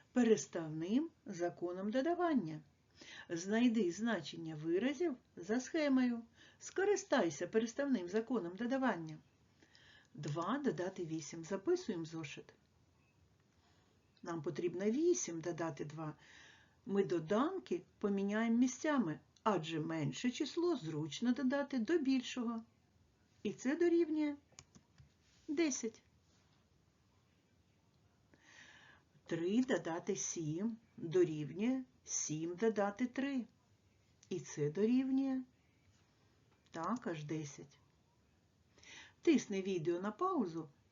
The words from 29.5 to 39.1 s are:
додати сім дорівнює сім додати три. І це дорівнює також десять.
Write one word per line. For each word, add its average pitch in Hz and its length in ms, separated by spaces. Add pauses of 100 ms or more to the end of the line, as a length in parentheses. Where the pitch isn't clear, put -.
додати 175 520
сім 180 600 (200)
дорівнює 170 840 (220)
сім 165 500
додати 208 520
три. 262 380 (840)
І 180 100
це 147 320
дорівнює 262 720 (1300)
також 170 520
десять. 151 560 (1400)